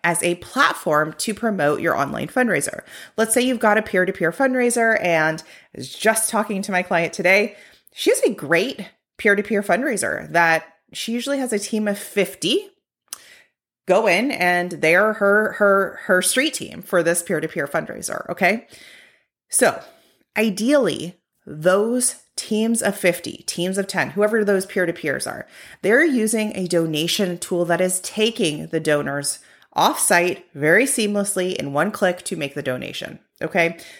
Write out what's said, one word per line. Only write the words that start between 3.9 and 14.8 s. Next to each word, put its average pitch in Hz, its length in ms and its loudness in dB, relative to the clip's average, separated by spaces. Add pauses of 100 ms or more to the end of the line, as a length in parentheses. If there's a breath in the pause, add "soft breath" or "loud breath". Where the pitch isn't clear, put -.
fundraiser, 240 680 2
and 160 400 2 (320 loud breath)
I - 60 -16
was 127 160 -12
just 220 360 0
talking 214 320 -2
to 202 100 -6
my 185 100 0
client 170 300 0
today. 196 420 2 (380 loud breath)
She - 180 0
has 523 120 2
a 302 120 2
great 185 560 -2 (280)
peer-to-peer 202 440 2
fundraiser 185 680 -2
that 165 320 2 (280)
she - 200 -6
usually 233 260 -4
has 254 140 -4
a 208 80 0
team 214 260 -2
of 202 100 0
fifty 202 760 -2 (1160 loud breath)
go 220 220 4
in, 214 240 2
and 180 400 0
they're 170 400 4